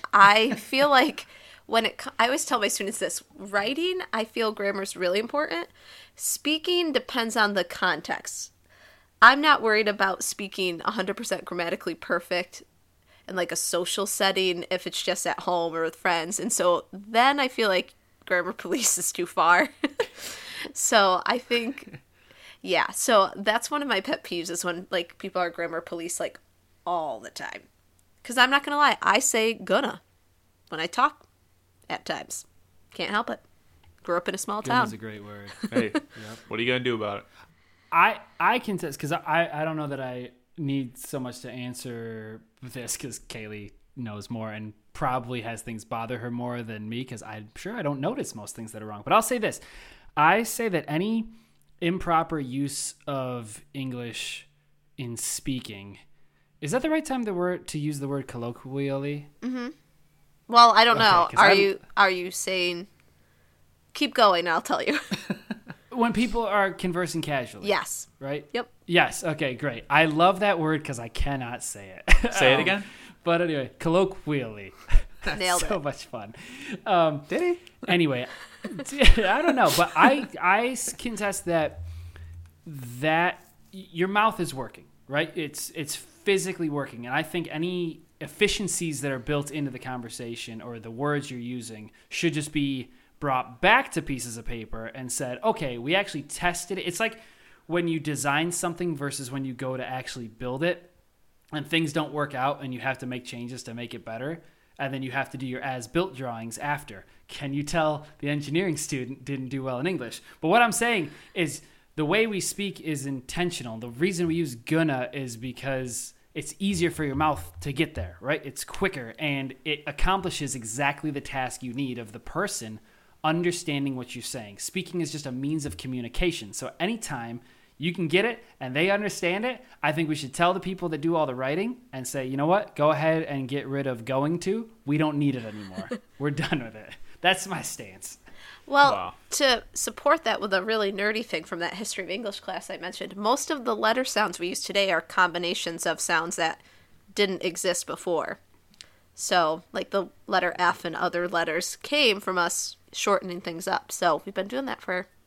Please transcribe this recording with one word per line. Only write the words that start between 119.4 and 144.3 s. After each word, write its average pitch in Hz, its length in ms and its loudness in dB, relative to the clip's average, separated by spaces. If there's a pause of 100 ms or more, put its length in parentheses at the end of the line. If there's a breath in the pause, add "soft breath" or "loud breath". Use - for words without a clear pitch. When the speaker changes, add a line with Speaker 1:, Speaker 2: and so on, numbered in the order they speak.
Speaker 3:
it 147 240 -4
accomplishes 170 640 0
exactly 139 560 -2
the 143 100 -6
task 131 440 -6
you 123 80 -8
need 127 260 -4
of 107 140 -12
the 113 80 -14
person 123 580 -6 (460 soft breath)
understanding 156 720 0
what 123 180 -10
you're 120 80 -10
saying. 104 360 -10
Speaking 180 420 -6
is 151 100 -2
just 147 160 -8
a 131 60 -6
means 143 340 -4
of - 100 -8
communication. 127 760 -4
So - 260 -8
anytime 135 640 -6 (360 soft breath)
you 170 160 -2
can 170 160 -2
get 185 160 2
it 233 180 -4 (180 soft breath)
and 127 140 -6
they 170 160 2
understand 202 540 0
it, 165 160 -4 (220 loud breath)
I 147 100 2
think 151 160 0
we 156 60 0
should 143 180 -8
tell 175 220 2
the 190 60 -2
people 185 300 -4
that 151 100 -4
do 165 160 0
all 151 100 2
the 131 80 -4
writing 160 420 -2 (160)
and 131 140 -8
say, 135 200 -4
"You 135 100 -4
know 143 100 2
what? 190 300 2
Go 147 140 4
ahead 160 340 2
and 135 240 -4
get 135 180 -4
rid 139 220 -2
of 117 160 -6
going 139 360 0
to. 220 280 -2 (180)
We 147 120 2
don't 151 200 2
need 143 180 2
it 117 80 -8
anymore. 104 440 -10 (140)
Speaker 1:
<laughs> - 160 -20
Speaker 3:
We're 143 120 0
done 143 320 -2
with 110 140 -12
it." 107 140 -18 (300 soft breath)
That's 185 280 2
my 180 140 -6
stance. - 560 -12 (480 loud breath)
Speaker 1:
Well, 277 260 8
Speaker 2:
Wow. - 220 -4 (160)
Speaker 1:
to 262 340 2 (100)
support - 500 2
that 220 160 0
with 196 140 -2
a 185 80 2
really 214 300 0
nerdy 214 320 -2
thing 165 200 -4
from 175 160 -8
that 170 140 -4
history 202 300 -6
of 165 60 -10
English 202 300 -6
class 180 300 -10
I 190 80 -10
mentioned, 185 380 -10
most 226 340 0
of 285 140 -2
the 226 120 0
letter 226 280 2
sounds 208 340 0